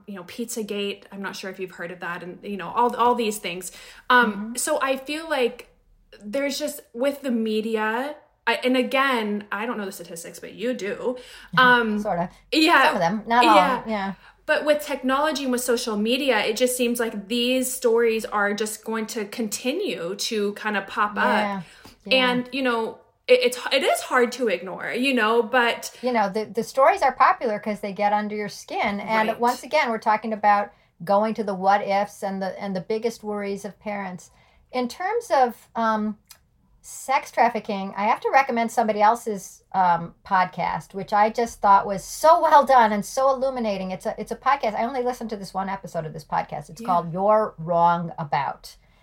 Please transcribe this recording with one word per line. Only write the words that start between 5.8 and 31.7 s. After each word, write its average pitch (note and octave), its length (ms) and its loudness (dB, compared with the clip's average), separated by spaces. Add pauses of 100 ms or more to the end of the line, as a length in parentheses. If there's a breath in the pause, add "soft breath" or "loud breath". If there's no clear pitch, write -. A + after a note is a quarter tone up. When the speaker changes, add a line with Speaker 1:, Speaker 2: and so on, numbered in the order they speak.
Speaker 1:
there's C#4 360 -4
just, D4 200 -6 (120)
with C#4 300 -2
the C4+ 100 -2
media, A3 800 -2 (320)
I, A#3+ 160 2
and B3+ 140 2
again, A#3 720 0
I G#3 160 -6
don't A#3 100 -6
know G#3 80 -6
the F#3+ 80 -8
statistics, F3 460 -16
but - 160 -16
you A3+ 200 -4
do. G#3 420 -6 (200 loud breath)
Speaker 2:
<laughs> - 220 -2
Speaker 1:
Um, A#3+ 400 6
Speaker 2:
Sorta. F#3 320 -2 (220 soft breath)
Speaker 1:
yeah. D#4 340 6
Speaker 2:
Some D#4 80 4
of G3+ 60 -2
them, F#3+ 260 0
not A#3 180 4
all. A3 120 6
Speaker 1:
Yeah. F#3+ 300 4
Speaker 2:
Yeah. G3 260 -4 (340 loud breath)
Speaker 1:
But C#4+ 200 0
with D4 180 2
technology C#4 600 -2
and B3+ 80 -2
with A#3+ 100 -2
social A#3 340 -2
media, A#3+ 440 2
it G#3+ 180 -2
just B3 180 2
seems A#3+ 240 0
like A3 280 -4
these B3 440 0
stories A3+ 540 2
are G3+ 260 -2
just G#3+ 320 -6
going A3 220 -6
to G#3+ 180 -8
continue G#3+ 920 -6
to G#3 360 -2
kind G#3 240 -4
of G3 100 -4
pop G#3+ 300 -2
Speaker 2:
Yeah. G3+ 60 0
Speaker 1:
up. G#3 420 0 (400 loud breath)
Speaker 2:
Yeah. B3+ 260 2
Speaker 1:
And, B3 220 -2
you C4+ 80 -4
know, A#3 380 -2 (280)
it, B3 160 6
it's, A#3+ 160 0 (140)
it C4+ 100 2
is D5+ 200 2
hard B3 300 2
to B3 160 -2
ignore, F3 440 -4
you C4 220 0
know, A3+ 280 4
but A#3 600 0
Speaker 2:
You B3 100 0
know, G#3+ 160 2
the, G#3 160 -4
the A3 180 -6
stories D4+ 380 4
are C4 120 4
popular C4 460 2
'cause G#3 220 -6
they G3+ 140 -6
get G#3 180 2
under G#3 240 -2
your G#3 140 -4
skin. A#3 500 -4
And A3 300 0
Speaker 1:
Right. A3 100 -8
Speaker 2:
once B3 220 0
again, D4 260 0
we're A3+ 80 -2
talking A3 380 0
about G#3 380 2 (300 soft breath)
going G#3 320 2
to A3+ 100 -4
the G3 100 -2
what G3 260 2